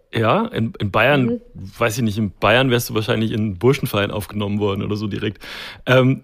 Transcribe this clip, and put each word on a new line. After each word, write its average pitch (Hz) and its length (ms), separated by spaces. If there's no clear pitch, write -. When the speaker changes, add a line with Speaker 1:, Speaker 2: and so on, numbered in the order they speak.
Speaker 1:
Ja, 131 340
in, - 320
in 101 120
Bayern, 127 340
Speaker 2:
Mhm. 233 160
Speaker 1:
weiß 117 180
ich 117 60
nicht, 107 160
in 104 120
Bayern 123 380
wärst 120 200
du 123 40
wahrscheinlich 110 380
in 113 80
einen 107 180
Burschenverein 110 540
aufgenommen 104 480
worden 101 240
oder 104 140
so 107 100
direkt. 104 340
Ähm, 131 360